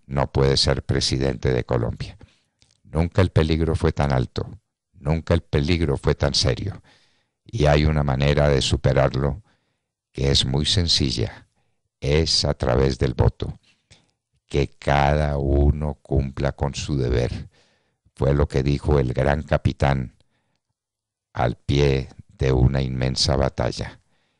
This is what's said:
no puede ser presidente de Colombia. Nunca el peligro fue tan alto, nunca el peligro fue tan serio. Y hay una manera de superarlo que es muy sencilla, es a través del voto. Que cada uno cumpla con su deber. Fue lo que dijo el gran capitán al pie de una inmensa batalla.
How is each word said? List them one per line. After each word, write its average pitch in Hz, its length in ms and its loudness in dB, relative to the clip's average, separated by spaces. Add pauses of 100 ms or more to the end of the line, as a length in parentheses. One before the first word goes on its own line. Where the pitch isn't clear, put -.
no 67 260 -2
puede 69 260 2
ser 67 260 0
presidente 67 720 -2
de 60 100 -2
Colombia. - 540 -4 (640)
Nunca 85 380 -2
el 87 80 2
peligro 80 460 0
fue 80 160 0
tan 71 200 0
alto, - 380 -2 (440)
nunca 80 400 -2
el 85 80 2
peligro 76 560 0
fue - 180 0
tan 71 180 -2
serio. - 480 -4 (640)
Y - 200 -2
hay 73 200 4
una 76 180 2
manera 71 460 2
de 69 120 2
superarlo 67 840 0 (680)
que 67 200 0
es - 140 0
muy 69 200 -2
sencilla, 65 800 -2 (520)
es 78 460 0
a 73 80 0
través 65 440 0
del 65 160 0
voto. - 460 -2 (880)
Que 71 220 -2
cada 73 680 0
uno 71 640 2
cumpla 67 520 -2
con 69 200 -4
su - 240 -6
deber. 62 520 -2 (680)
Fue 69 180 0
lo 71 140 2
que 67 160 -2
dijo 71 360 0
el 62 140 0
gran 69 300 0
capitán 69 720 -2 (1160)
al 60 220 -2
pie 69 540 0 (200)
de 67 220 -2
una 65 300 4
inmensa 64 540 -2
batalla. 64 640 -4 (400)